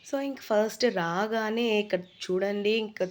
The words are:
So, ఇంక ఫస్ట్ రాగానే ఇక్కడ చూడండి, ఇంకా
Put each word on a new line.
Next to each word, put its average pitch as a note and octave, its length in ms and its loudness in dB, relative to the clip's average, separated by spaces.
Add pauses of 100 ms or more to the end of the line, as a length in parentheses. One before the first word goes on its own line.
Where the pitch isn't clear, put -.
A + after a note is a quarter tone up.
So, C#4+ 160 -6
ఇంక C#4 220 -6
ఫస్ట్ G#3+ 420 2 (100)
రాగానే G#3+ 720 0 (100)
ఇక్కడ G3+ 260 0 (160)
చూడండి, G3+ 580 0
ఇంకా G#3+ 340 -2